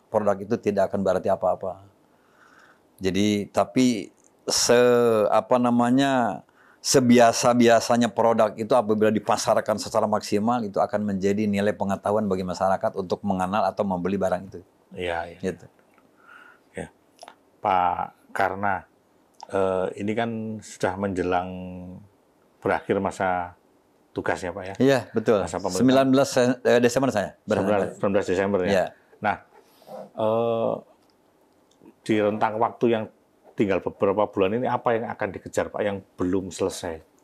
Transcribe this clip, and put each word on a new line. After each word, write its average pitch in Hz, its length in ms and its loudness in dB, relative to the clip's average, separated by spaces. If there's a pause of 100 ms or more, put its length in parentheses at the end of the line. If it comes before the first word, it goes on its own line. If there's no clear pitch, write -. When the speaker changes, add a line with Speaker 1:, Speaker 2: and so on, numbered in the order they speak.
(100)
Speaker 1:
produk 104 240 0
itu 101 240 -6
tidak 98 320 0
akan 98 160 -2
berarti 92 240 0
apa-apa. 92 560 -4 (1120)
Jadi, 98 560 0
tapi 117 560 0 (380)
se-, 120 840 4
apa 110 260 2
namanya, 123 840 2 (380)
sebiasa-biasanya 120 1300 4
produk 113 480 2
itu 110 160 -2
apabila 110 400 2
dipasarkan 107 640 0
secara 107 320 -2
maksimal, 107 560 0
itu 98 160 -4
akan 104 320 0
menjadi 98 320 0
nilai 101 320 0
pengetahuan 101 480 -2
bagi 95 160 -2
masyarakat 92 560 -2
untuk 95 240 -4
mengenal 95 480 -2
atau 104 160 -4
membeli 92 320 -2
barang 92 320 -2
itu. 90 120 -18 (360)
Speaker 2:
Iya, 87 320 -6
iya. 85 160 -18
Speaker 1:
Gitu. 90 220 -6 (1080)
Speaker 2:
Ya. 80 160 -12 (720)
Pak, 90 720 -2
karena, 95 560 -4 (640)
eh, 95 340 0 (140)
ini 104 160 -4
kan 117 140 -2 (340)
sudah - 320 -6
menjelang 92 520 -2 (1160)
berakhir 98 320 -2
masa 90 640 -4 (560)
tugasnya, 87 400 -6
Pak, 95 80 -12
ya? 95 160 -12
Speaker 1:
Iya, 135 180 4 (140)
betul. 107 320 2
Speaker 2:
Masa 87 160 -6
pemerintahan. 92 240 -4
Speaker 1:
Sembilan 135 240 4
belas 131 240 2
se-, 123 320 2
eh, 117 160 4
Desember 123 320 0
saya 95 320 -4
berhenti. 98 240 -2
Speaker 2:
Sembilan 104 100 2
belas, 90 140 -2
sembilan 101 240 -2
belas 95 100 0
Desember, 98 380 0
ya? 95 80 0
Speaker 1:
Iya. 90 140 2 (340)
Speaker 2:
Nah, 101 160 -2 (800)
eh, 113 560 0 (1400)
di 113 60 2 (100)
rentang 107 320 0
waktu 113 320 0
yang 110 160 0 (500)
tinggal 95 300 0
beberapa 101 400 0
bulan 101 320 0
ini, 127 80 -4
apa 120 320 0
yang 117 160 -4
akan 104 240 -6
dikejar, 87 320 -4
Pak, - 160 -6
yang 101 160 -2 (160)
belum 92 320 -2
selesai? 87 560 -6 (200)